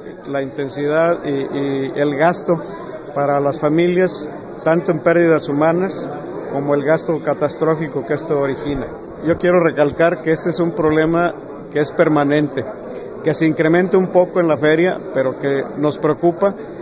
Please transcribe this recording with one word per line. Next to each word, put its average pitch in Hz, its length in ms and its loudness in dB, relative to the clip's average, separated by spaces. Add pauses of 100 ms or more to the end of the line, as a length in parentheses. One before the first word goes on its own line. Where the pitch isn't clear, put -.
(320)
la 139 100 -2
intensidad 147 840 0
y, 147 60 -4
y 139 640 -2
el 143 200 0
gasto 170 440 2 (540)
para 143 260 0
las 139 200 0
familias, 175 680 2 (360)
tanto 165 280 2
en 160 80 0
pérdidas 170 480 4
humanas 165 600 0 (420)
como 143 240 0
el 143 80 0
gasto 156 400 0
catastrófico 151 840 -2
que - 80 -2
esto 147 260 -2
origina. 139 460 -2 (400)
Yo 165 120 2
quiero 180 220 4
recalcar 165 600 2
que 160 100 0
este 160 180 0
es 170 100 -4
un 170 120 2
problema 165 600 2 (380)
que 147 80 0
es 151 120 0
permanente, 147 720 2 (580)
que 156 100 2
se 160 140 2
incrementa 170 500 4
un 185 100 4
poco 180 320 2
en 170 80 2
la 151 100 2
feria, 160 420 2 (140)
pero 131 260 -2
que 139 240 0 (140)
nos 147 200 0
preocupa 170 560 0 (280)